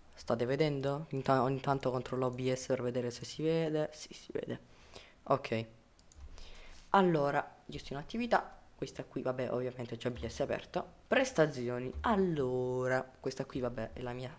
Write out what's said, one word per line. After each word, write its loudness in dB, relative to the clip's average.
State 0
vedendo? 2
Inta-, 4
ogni 2
tanto 2
controllo 0
O 0
B 0
S -2
per 2
vedere 0
se -10
si -8
vede. 2
Sì, -14
si -16
vede. -4
Ok. 0
Allora, 4
gestione -8
attività. 0
Questa -8
qui, -8
vabbè, -2
ovviamente -4
c'è -6
O 2
B -6
S -6
aperto. -2
Prestazioni. 2
Allora, 2
questa -4
qui, -6
vabbè, -2
è -8
la -4
mia -8